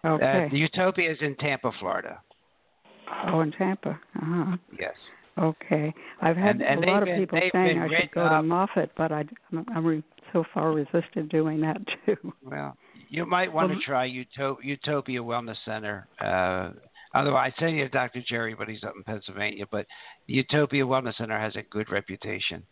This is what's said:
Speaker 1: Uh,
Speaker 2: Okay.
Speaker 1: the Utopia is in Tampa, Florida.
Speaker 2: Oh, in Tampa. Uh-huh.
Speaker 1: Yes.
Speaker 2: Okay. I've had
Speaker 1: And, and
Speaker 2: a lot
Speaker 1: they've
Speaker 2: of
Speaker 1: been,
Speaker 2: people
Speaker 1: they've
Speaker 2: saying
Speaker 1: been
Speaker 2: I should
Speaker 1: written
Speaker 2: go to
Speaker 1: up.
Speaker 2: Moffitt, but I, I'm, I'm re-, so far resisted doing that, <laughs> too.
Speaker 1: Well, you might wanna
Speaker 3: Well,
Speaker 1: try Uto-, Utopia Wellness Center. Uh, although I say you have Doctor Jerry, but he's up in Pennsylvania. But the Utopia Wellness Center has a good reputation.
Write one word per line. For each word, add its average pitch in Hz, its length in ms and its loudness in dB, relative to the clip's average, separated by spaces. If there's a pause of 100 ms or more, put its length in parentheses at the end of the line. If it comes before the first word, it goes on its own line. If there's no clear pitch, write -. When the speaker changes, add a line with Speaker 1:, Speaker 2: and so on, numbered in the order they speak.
Speaker 1:
Uh, 165 120 2
Speaker 2:
Okay. 151 360 4
Speaker 1:
the 143 60 2
Utopia 180 540 2
is 147 100 -6
in 143 140 0
Tampa, 135 440 0
Florida. 90 400 -4 (1080)
Speaker 2:
Oh, 165 140 4
in 151 100 2
Tampa. 185 480 -2 (160)
Uh-huh. 175 420 0 (220)
Speaker 1:
Yes. - 160 -6 (420)
Speaker 2:
Okay. 156 560 0 (280)
I've 170 160 4
had 196 200 4
Speaker 1:
And, - 60 -2
and 147 200 4
Speaker 2:
a 180 40 4
lot 190 120 6
Speaker 1:
they've - 20 4
Speaker 2:
of 196 40 4
Speaker 1:
been, 185 140 2
Speaker 2:
people 170 200 2
Speaker 1:
they've 180 140 2
Speaker 2:
saying 185 220 6
Speaker 1:
been 170 80 2
Speaker 2:
I - 40 0
should 151 60 0
Speaker 1:
written 175 200 2
Speaker 2:
go 175 160 2
to 156 60 6
Speaker 1:
up. 156 100 4
Speaker 2:
Moffitt, 175 520 2
but 160 140 0
I, 151 140 -2 (260)
I'm, 160 140 -4 (100)
I'm 160 100 0
re-, 156 180 2 (300)
so 170 100 4 (100)
far 160 180 2
resisted 156 580 0
doing 156 320 2
that, 156 160 2 (160)
<laughs> - 120 -8
too. 185 280 -2 (100)
Speaker 1:
Well, 143 320 -8 (340)
you 165 160 -4
might 180 260 0
wanna 180 220 2
Speaker 3:
Well, 196 120 -4
Speaker 1:
try 127 240 0
Uto-, 127 540 -4
Utopia 135 580 -2
Wellness 117 440 -4
Center. 104 420 -6 (120)
Uh, 92 520 0 (420)
although 139 220 2
I 131 240 2
say 165 120 2
you 151 120 0
have 131 80 -4
Doctor 123 360 -2
Jerry, 113 280 -4
but 104 140 -8
he's 107 140 -12
up 107 120 -8
in 95 80 -18
Pennsylvania. 101 680 -6
But 104 160 -4 (420)
the - 80 -6
Utopia 143 500 4
Wellness 127 320 0
Center 110 220 -2
has 107 160 -2
a 107 80 -6
good 104 280 -6
reputation. 98 800 -4